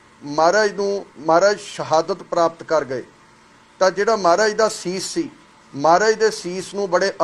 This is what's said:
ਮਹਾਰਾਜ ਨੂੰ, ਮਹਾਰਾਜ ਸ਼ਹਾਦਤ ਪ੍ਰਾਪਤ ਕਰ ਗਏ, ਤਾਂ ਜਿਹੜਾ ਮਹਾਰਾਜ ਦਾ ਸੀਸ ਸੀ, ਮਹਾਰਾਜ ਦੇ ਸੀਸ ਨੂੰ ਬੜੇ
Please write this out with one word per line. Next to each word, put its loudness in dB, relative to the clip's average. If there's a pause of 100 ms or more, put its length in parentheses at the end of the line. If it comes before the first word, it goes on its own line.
(240)
ਮਹਾਰਾਜ 2
ਨੂੰ, -4 (140)
ਮਹਾਰਾਜ 2
ਸ਼ਹਾਦਤ -2
ਪ੍ਰਾਪਤ -2
ਕਰ -2
ਗਏ, -8 (760)
ਤਾਂ 4
ਜਿਹੜਾ 0
ਮਹਾਰਾਜ 2
ਦਾ 0
ਸੀਸ -8
ਸੀ, -6 (460)
ਮਹਾਰਾਜ 4
ਦੇ 0
ਸੀਸ -10
ਨੂੰ -6
ਬੜੇ 0 (100)